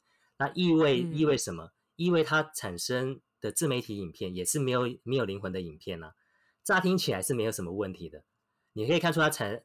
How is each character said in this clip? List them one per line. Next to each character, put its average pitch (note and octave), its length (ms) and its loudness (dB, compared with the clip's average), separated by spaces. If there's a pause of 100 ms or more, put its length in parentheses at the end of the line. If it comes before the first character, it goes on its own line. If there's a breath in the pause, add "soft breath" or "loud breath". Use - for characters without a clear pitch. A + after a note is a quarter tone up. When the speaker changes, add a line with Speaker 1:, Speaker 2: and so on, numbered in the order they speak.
(380)
Speaker 1:
那 - 160 0
意 F3 180 4
味， D#3 300 6
Speaker 2:
嗯。 E3 100 -4
Speaker 1:
意 D#3 120 2
味 D3 120 4
什 G#2 160 -4
么？ D#2+ 200 -12 (240)
意 F3 160 2
味 E3 100 6
它 D#3 220 2 (100)
产 F2+ 240 -6
生 B2+ 420 -2 (200)
的 A2 100 -4
自 D#3+ 160 0
媒 B2+ 140 0
体 G#2+ 180 -6
影 F2+ 140 -8
片 F#2 220 -8
也 F2+ 100 -4
是 D3 160 -2
没 C3 100 0
有， B2 120 2 (200)
没 B2 140 -2
有 B2 80 2
灵 G2 160 -6
魂 G2 100 -6
的 F#2 100 -4
影 E2 160 -8
片 E2 260 -8
啊。 D#2 120 -18 (480)
乍 F#3+ 160 2
听 F#3 180 4
起 D3+ 160 0
来 F#2+ 80 0
是 C3 140 -2
没 A#2 80 0
有 A2 80 0
什 G2+ 140 -6
么 E2+ 80 -6
问 F#2+ 200 -4
题 E2+ 160 -12
的， D2+ 140 -20 (500)
你 G#2+ 140 -4
可 D3+ 80 4
以 E3+ 60 2
看 E3 120 0
出 D#3+ 60 0
它 D#3 100 6
产， G#2+ 360 -4